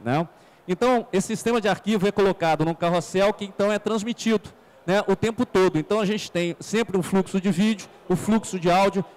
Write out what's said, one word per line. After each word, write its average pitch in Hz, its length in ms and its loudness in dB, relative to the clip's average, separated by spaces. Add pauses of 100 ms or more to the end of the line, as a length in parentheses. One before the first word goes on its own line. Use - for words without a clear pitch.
né? 135 240 -2 (400)
Então, 233 460 0
esse 185 160 -2
sistema 226 320 -2
de 208 80 -2
arquivo 196 400 0
é 202 60 -2
colocado 165 500 2
num 165 100 0
carrossel 180 600 0
que, 208 100 -12
então, 202 300 -2
é 208 60 -2
transmitido, 220 720 -2 (360)
né, 196 220 2
o 196 80 2
tempo 226 320 -2
todo. 185 320 2
Então, 202 200 -2
a 214 60 0
gente 202 260 -4
tem 170 280 -2
sempre 220 360 -2
um 185 60 2
fluxo 190 400 0
de 190 80 0
vídeo, 202 380 0 (200)
o 180 80 0
fluxo 208 440 0
de 175 100 0
áudio 190 340 2 (140)